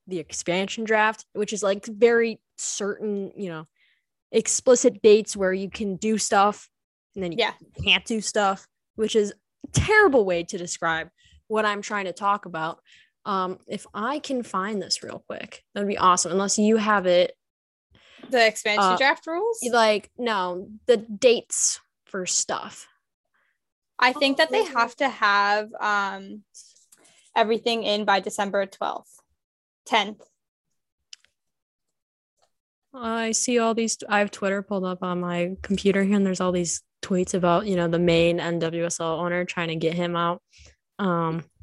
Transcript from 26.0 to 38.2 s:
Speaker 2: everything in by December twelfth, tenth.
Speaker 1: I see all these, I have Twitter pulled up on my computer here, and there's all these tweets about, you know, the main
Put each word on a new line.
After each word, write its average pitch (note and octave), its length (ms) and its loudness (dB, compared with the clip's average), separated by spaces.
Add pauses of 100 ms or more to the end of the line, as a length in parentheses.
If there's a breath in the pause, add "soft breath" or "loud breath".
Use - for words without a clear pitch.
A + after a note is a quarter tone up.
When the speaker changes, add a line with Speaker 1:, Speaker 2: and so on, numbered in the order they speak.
Speaker 2:
everything A3+ 480 0
in G#3 200 -2
by G3 160 4
December G3+ 460 -4
twelfth, - 540 -10 (640)
tenth. G#3 380 0 (2750)
Speaker 1:
I A3+ 380 -4
see A#3+ 260 0
all A3+ 160 2
these, A3+ 240 -2 (100)
I G#3 120 2
have G#3 100 0
Twitter G3 320 -4
pulled G3 220 -4
up F#3 180 -6
on F3+ 180 -2
my F3 420 -2
computer G3 400 0
here, G3 140 2
and G3 100 2
there's F#3 140 -2
all F#3 120 0
these F3 300 -4 (180)
tweets F3+ 340 -2
about, F3 320 2
you G3 100 0
know, E3+ 120 0
the E3 100 0
main E3+ 420 4